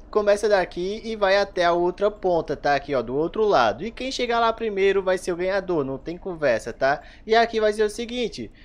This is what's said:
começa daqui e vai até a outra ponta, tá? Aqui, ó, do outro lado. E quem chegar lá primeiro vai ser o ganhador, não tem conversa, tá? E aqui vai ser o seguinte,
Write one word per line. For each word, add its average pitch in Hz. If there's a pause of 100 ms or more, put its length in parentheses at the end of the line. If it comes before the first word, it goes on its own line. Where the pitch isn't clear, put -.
começa 208
daqui 190
e 226
vai 202
até 294
a 170
outra 175
ponta, 175
tá? 143
Aqui, 139
ó, 120
do 120
outro 165
lado. 131
E 226
quem 254
chegar 233
lá 226
primeiro 196
vai 185
ser 185
o 175
ganhador, 180
não 135
tem 170
conversa, 143
tá? 139 (260)
E 220
aqui 226
vai 214
ser 214
o 214
seguinte, 226 (160)